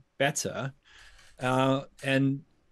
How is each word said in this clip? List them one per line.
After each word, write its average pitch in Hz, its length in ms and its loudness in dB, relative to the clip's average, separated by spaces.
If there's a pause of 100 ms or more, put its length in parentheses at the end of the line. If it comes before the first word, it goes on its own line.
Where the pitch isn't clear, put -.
(180)
better. 135 540 -2 (680)
Uh, 131 420 2 (200)
and 139 380 0 (320)